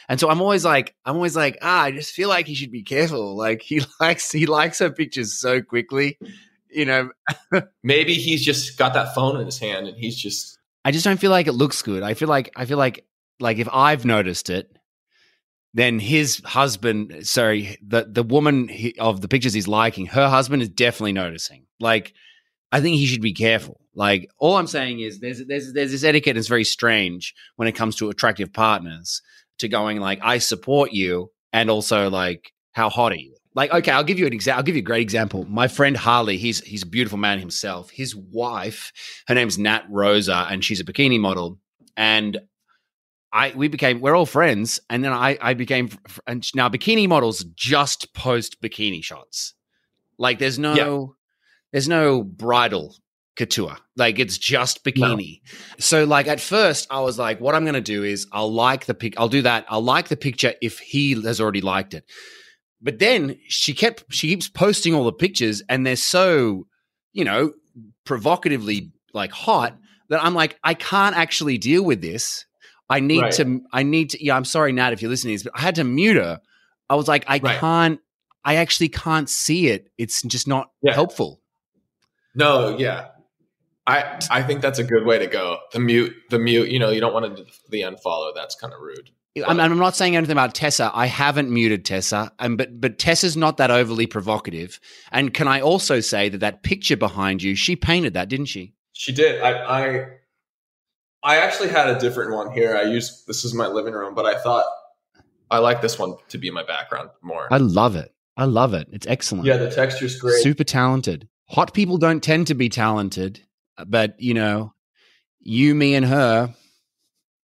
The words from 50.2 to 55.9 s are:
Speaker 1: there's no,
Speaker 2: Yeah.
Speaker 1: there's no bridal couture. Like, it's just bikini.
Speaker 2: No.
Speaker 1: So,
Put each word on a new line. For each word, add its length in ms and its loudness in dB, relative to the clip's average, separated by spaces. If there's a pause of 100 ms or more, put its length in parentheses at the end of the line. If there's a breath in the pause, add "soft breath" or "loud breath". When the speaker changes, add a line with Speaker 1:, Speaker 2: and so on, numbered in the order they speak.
Speaker 1:
there's 200 -2
no, 160 -2
Speaker 2:
Yeah. 240 2 (720)
Speaker 1:
there's 160 -2
no 340 4
bridal 720 0 (420)
couture. 400 -4 (200)
Like, 220 2
it's 200 -2
just 460 -2
bikini. 580 -2
Speaker 2:
No. 120 -20 (240 loud breath)
Speaker 1:
So, 260 2